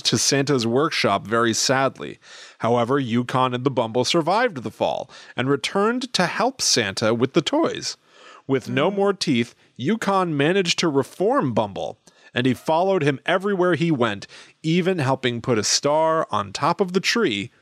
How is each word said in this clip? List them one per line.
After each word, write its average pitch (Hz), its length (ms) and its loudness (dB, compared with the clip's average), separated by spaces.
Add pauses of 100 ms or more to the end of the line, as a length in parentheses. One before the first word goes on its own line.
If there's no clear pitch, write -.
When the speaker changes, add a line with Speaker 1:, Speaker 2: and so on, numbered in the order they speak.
Speaker 1:
to 120 140 2
Santa's 139 480 2
workshop 120 600 0
very 117 260 2
sadly. 127 680 -2 (400)
However, 120 400 0
Yukon 123 560 0
and 123 100 -4
the 139 60 0
Bumble 120 340 0
survived 175 600 0
the 107 60 -8
fall - 400 -4 (260)
and 123 120 0
returned 214 680 0
to 180 120 2
help 233 360 -2
Santa 107 520 0
with 120 200 0
the 165 80 2
toys. - 540 -2 (500)
With 131 220 0
no 139 220 0
Speaker 2:
Mm. 202 60 -4
Speaker 1:
more 196 160 2
teeth, 123 420 0 (220)
Yukon 180 600 0
managed 170 440 2
to 175 80 2
reform 165 680 0
Bumble, 87 440 -2 (340)
and 127 140 0
he 127 80 2
followed 175 480 0
him 139 240 0
everywhere 180 480 2
he 165 160 0
went, 113 380 0 (340)
even 170 380 0
helping 127 420 0
put 120 160 0
a 101 60 0
star 160 680 0
on 101 220 -4
top 165 280 -2
of 180 120 -2
the 185 80 0
tree, 120 500 -2 (120)